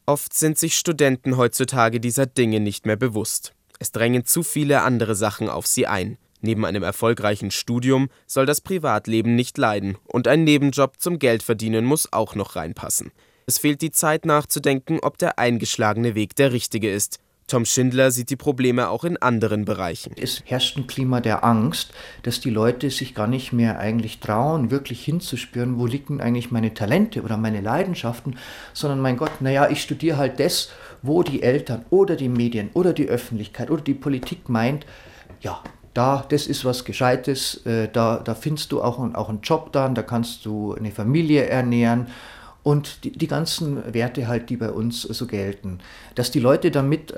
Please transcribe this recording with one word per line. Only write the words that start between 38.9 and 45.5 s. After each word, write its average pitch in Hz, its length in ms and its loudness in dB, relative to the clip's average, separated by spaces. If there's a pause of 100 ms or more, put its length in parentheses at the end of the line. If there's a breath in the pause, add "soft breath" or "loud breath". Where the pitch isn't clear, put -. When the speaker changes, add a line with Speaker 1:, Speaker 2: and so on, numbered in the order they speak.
Speaker 2:
auch 104 140 -4
einen 104 140 -6
Job 156 320 -2
dann, 135 200 2
da 113 100 0
kannst - 420 -4
du 104 280 -4
eine 107 180 -6
Familie 143 560 2
ernähren. 120 600 2 (560 loud breath)
Und 147 420 0
die, 156 60 -4
die 160 140 -2
ganzen 147 680 -4
Werte 120 360 -2
halt, 120 240 -2
die 120 60 -2
bei 110 120 -4
uns 113 320 -4
so 113 240 -6
gelten. 98 540 -6 (340 loud breath)